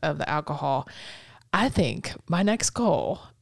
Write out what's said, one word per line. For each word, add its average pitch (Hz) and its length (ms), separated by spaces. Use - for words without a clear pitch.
of 147 160
the - 100
alcohol, 147 600
I 240 160
think - 440
my 175 140
next 208 280
goal, 170 500